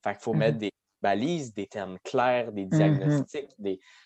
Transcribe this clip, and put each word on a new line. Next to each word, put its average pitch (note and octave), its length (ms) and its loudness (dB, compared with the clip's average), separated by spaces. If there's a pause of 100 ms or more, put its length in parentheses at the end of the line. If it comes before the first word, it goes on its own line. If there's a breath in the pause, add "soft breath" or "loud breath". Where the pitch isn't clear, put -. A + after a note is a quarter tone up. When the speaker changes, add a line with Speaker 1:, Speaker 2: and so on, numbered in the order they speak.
Speaker 1:
Fait G#2 100 -4
qu'il - 100 -12
faut A2+ 100 -2
Speaker 2:
Mhm. D#3 60 2
Speaker 1:
mettre A#2 200 2
des G#2 120 -2 (320)
balises, A#2+ 520 0
des G2+ 120 -6
termes F#2+ 380 -10
clairs, B2 480 0
des G2+ 120 -4
Speaker 2:
Mhm. F#2 60 -8
Speaker 1:
diagnostics, D3 880 2
des, G2 220 -4 (260 soft breath)